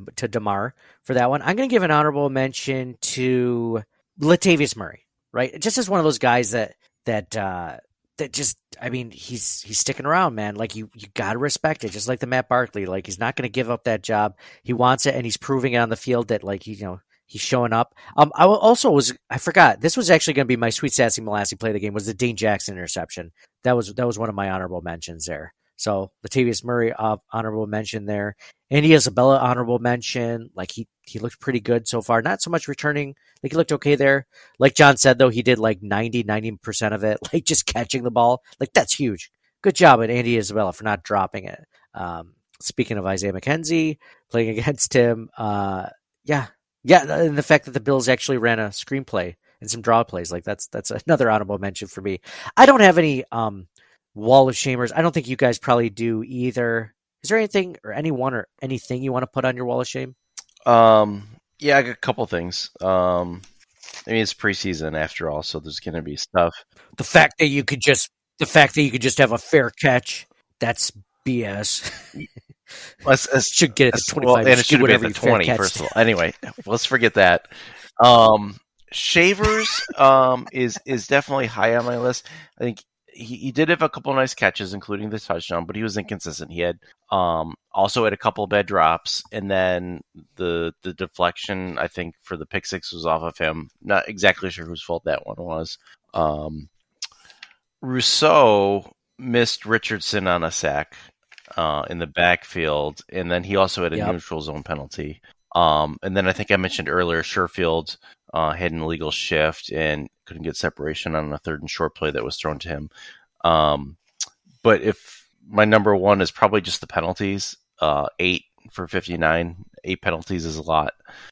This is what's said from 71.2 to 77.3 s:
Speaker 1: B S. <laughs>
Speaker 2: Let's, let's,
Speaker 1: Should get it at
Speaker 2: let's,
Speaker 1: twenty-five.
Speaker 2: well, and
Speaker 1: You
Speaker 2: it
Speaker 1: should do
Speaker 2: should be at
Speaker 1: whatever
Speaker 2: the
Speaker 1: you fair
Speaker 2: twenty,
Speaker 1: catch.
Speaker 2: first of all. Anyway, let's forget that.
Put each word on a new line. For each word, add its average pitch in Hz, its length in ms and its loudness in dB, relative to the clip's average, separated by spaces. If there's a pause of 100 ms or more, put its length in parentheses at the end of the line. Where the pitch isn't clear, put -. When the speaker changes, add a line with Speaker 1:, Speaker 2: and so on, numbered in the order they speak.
Speaker 1:
B 123 180 -2
S. 101 480 -6 (240)
<laughs> - 920 -18
Speaker 2:
Let's, 135 260 4
let's, 131 220 0
Speaker 1:
Should 143 220 2
get 135 120 6
it - 20 -
at 117 60 0
Speaker 2:
let's, 113 100 -2
Speaker 1:
twenty-five. 127 280 2
Speaker 2:
well, 123 40 6
and 113 100 2
Speaker 1:
You 131 60 10
Speaker 2:
it 123 40 6
Speaker 1:
should 120 60 4
do - 0 -
Speaker 2:
should 147 140 4
be - 0 -
at 123 40 6
Speaker 1:
whatever 110 220 4
Speaker 2:
the 110 60 0
Speaker 1:
you 107 40 -6
fair - 160 0
Speaker 2:
twenty, 104 160 4
Speaker 1:
catch. 123 120 0
Speaker 2:
first 95 180 0
of - 80 -6
all. - 120 -6
Anyway, 101 380 2 (320)
let's 101 200 -4
forget 117 300 2
that. 90 320 6 (540)